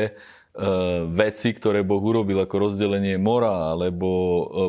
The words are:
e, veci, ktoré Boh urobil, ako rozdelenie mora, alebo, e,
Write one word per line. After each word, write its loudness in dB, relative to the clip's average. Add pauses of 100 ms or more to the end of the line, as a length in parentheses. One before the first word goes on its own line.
e, -6 (1040)
veci, 0
ktoré 0
Boh 0
urobil, 0
ako 0
rozdelenie 0
mora, 0
alebo, -2
e, 0 (240)